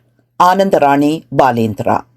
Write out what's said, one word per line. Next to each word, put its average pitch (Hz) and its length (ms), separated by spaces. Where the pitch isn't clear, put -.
ஆனந்தராணி 160 720
பாலேந்திரா. 117 600